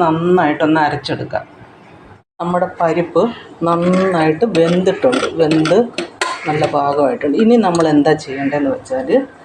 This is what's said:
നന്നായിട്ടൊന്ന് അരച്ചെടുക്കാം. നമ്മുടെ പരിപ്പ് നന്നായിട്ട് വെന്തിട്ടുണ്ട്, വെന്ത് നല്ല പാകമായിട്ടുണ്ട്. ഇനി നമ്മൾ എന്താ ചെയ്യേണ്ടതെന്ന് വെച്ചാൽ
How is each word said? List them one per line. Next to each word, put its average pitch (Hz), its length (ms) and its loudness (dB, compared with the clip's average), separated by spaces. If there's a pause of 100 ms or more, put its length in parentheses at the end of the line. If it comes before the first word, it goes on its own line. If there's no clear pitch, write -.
നന്നായിട്ടൊന്ന് 160 840 2
അരച്ചെടുക്കാം. - 580 -6 (960)
നമ്മുടെ 175 280 -2 (120)
പരിപ്പ് 170 420 0 (460)
നന്നായിട്ട് 175 760 0 (140)
വെന്തിട്ടുണ്ട്, 175 680 2 (160)
വെന്ത് 156 360 2 (720)
നല്ല 151 140 -2 (140)
പാകമായിട്ടുണ്ട്. 143 680 0
ഇനി 233 120 6 (100)
നമ്മൾ 170 180 0 (100)
എന്താ 147 180 4 (120)
ചെയ്യേണ്ടതെന്ന് 139 520 -4
വെച്ചാൽ 131 320 -8 (360)